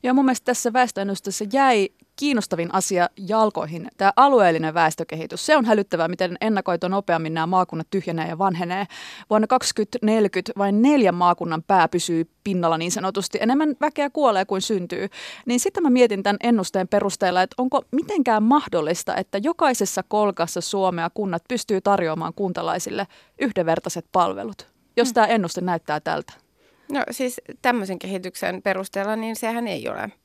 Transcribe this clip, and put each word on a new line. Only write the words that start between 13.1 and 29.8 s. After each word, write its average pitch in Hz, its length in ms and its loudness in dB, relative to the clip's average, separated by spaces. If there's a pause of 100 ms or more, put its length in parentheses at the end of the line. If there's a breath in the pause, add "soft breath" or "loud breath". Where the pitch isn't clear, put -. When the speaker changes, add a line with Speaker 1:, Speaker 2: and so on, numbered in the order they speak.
Speaker 1:
Enemmän 269 400 0
väkeä 294 280 -2
kuolee 220 360 2
kuin 190 160 -2
syntyy. 185 460 -4 (380 loud breath)
Niin 240 140 0
sitten 392 240 -2
mä 285 60 4
mietin 233 340 4
tän 202 200 0
ennusteen 196 440 0
perusteella, 196 540 2
että 185 160 0
onko 254 240 0 (100)
mitenkään 254 520 0
mahdollista, 180 720 0
että 196 220 -6
jokaisessa 247 680 0
kolkassa 196 540 0
Suomea 180 520 -2
kunnat 185 340 -4
pystyy 208 340 -2
tarjoamaan 170 520 0
kuntalaisille 175 760 -4 (340 soft breath)
yhdenvertaiset 175 680 -2
palvelut, 196 560 -2 (300)
jos 247 100 2
Speaker 2:
Hmm. 240 60 -4
Speaker 1:
tää 220 140 6
ennuste 185 340 0
näyttää 165 380 -2
tältä? 151 340 -6 (580 soft breath)
Speaker 2:
No 285 200 -2
siis 247 300 -6 (200)
tämmöisen 196 380 -2
kehityksen 185 640 -6
perusteella, 196 540 -4
niin 220 200 -6
sehän 233 320 -4
ei 202 220 -8